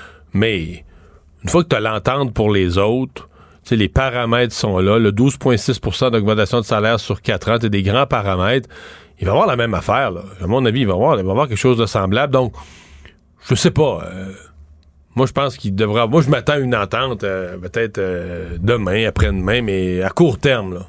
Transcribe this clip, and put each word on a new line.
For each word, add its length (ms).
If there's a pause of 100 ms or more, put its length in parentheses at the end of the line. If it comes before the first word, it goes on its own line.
(340)
mais 500 (580)
une 60
fois 160
que 40
t'as 120
l'entente 540
pour 180
les 240
autres, 540 (340)
tu 60
sais, 60
les 120
paramètres 680
sont 240
là, 200
le 140
douze 260
point 180
six 220
pour 180
cent 140
d'augmentation 500
de 60
salaire 340
sur 220
quatre 280
ans, 80
t'as 120
des 120
grands 240
paramètres. 640 (540)
Il 40
va 60
y 20
avoir 120
la 100
même 180
affaire, 360
là. 120 (200)
À 40
mon 180
avis, 160
il 60
va 80
y 20
avoir, 220
il 60
va 40
y 20
avoir 160
quelque 120
chose 180
de 80
semblable. 480
Donc, 220 (960)
je 40
sais 160
pas. 320
Euh, 300 (840)
moi, 120
je 60
pense 260
qu'il 160
devra. 320
Moi, 160
je 80
m'attends 240
à 40
une 160
entente, 480
euh, 360
peut-être, 400
euh, 600
demain, 480
après-demain, 540
mais 400
à 80
court 300
terme, 340
là. 160